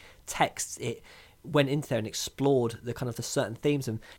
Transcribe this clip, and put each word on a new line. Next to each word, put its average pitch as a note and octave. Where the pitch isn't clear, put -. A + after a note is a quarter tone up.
texts. -
It A#2
went D3
into C#3+
there A#2+
and G#2+
explored A#2+
the A#2
kind B2
of A2+
the B2+
certain A#2
themes, C#3+
and, A2